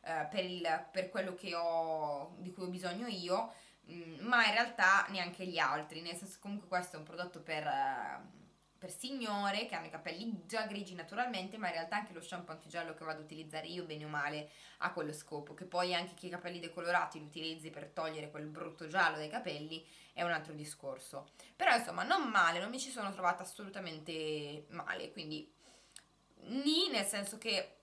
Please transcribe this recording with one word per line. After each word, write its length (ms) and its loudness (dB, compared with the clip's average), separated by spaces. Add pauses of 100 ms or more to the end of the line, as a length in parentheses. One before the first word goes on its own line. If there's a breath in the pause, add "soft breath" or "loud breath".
eh, 260 0
per 140 0
il, 480 0
per 180 0
quello 240 -2
che 220 -4
ho, 800 2
di 140 -8
cui 120 -6
ho 40 -2
bisogno 400 -2
io, 460 0 (360 loud breath)
mm, 380 -10
ma 180 8
in 80 6
realtà 560 8
neanche 360 -2
gli 120 -2
altri, 440 2
nel 140 -4
senso 200 -10
che 60 -20
comunque 260 -6
questo 280 0
è 40 -8
un 60 -10
prodotto 360 -8
per... 240 -2
Eh, 760 -2 (360)
per 140 -10
signore 760 -2
che 100 -6
hanno 100 -6
i 40 -12
capelli 560 -6
già 200 -2
grigi 280 -6
naturalmente, 640 -4
ma 100 -2
in 60 0
realtà 220 -2
anche 160 -2
lo 100 -10
shampoo 320 -8
antigiallo 400 -6
che 120 -10
vado 140 -4
ad 40 -12
utilizzare 420 -8
io 200 -6
bene 180 -6
o 60 -8
male 400 0 (300 loud breath)
ha 120 2
quello 220 -2
scopo, 400 -8
che 100 -12
poi 320 2
anche 200 0
che 120 -10
i 20 -6
capelli 300 -6
decolorati 580 2
li 80 -10
utilizzi 440 -6
per 180 -10
togliere 420 -4
quel 160 -8
brutto 440 -8
giallo 260 6
dai 140 -4
capelli 580 -4 (240 loud breath)
è 100 -2
un 120 4
altro 180 -2
discorso. 800 -8 (260 loud breath)
Però 180 8
insomma 300 2
non 260 4
male, 300 8
non 100 0
mi 80 -6
ci 140 -4
sono 220 -2
trovata 300 2
assolutamente 1300 -4
male, 420 -4
quindi 360 -6 (1000 loud breath)
nì, 440 4
nel 140 4
senso 320 -2
che 460 -2